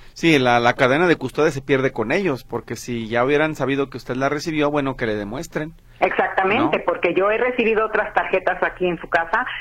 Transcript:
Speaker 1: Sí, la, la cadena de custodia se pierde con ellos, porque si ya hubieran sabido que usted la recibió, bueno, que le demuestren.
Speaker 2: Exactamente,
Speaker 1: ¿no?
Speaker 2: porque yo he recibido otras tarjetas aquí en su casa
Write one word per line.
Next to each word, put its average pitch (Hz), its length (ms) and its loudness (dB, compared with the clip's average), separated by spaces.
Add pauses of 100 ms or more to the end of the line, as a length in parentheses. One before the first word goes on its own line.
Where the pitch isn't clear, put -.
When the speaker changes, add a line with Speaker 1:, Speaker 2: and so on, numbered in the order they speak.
(120)
Speaker 1:
Sí, 160 260 4
la, 123 220 6
la 120 140 4
cadena 139 340 4
de 160 80 4
custodia 147 340 0
se 135 100 -6
pierde 135 300 0
con 117 220 -4
ellos, 170 320 -2
porque 117 320 -8
si 117 320 -8
ya 117 160 2
hubieran 147 320 2
sabido 135 340 -2
que - 60 -14
usted 123 180 -8
la 131 140 0
recibió, 147 420 0
bueno, 139 240 -2
que 123 120 -4
le 107 100 0
demuestren. 151 560 -8 (260)
Speaker 2:
Exactamente, 190 800 0
Speaker 1:
¿no? - 60 -6
Speaker 2:
porque 170 300 0
yo 196 180 2
he 220 60 0
recibido 226 460 0
otras 214 300 -4
tarjetas 180 480 0
aquí 180 240 -2
en 175 140 -2
su - 80 -14
casa 190 360 0 (160)